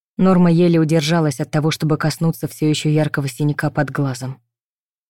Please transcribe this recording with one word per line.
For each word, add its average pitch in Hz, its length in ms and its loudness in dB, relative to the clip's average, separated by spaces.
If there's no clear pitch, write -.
Норма 180 340 4
еле 170 280 4
удержалась 156 600 0
от 151 120 -8
того, 156 200 0
чтобы 156 260 -2
коснуться 160 500 -2
всё - 200 -4
ещё 151 220 0
яркого 151 380 0
синяка 147 420 -2
под 143 220 -4
глазом. 135 500 -6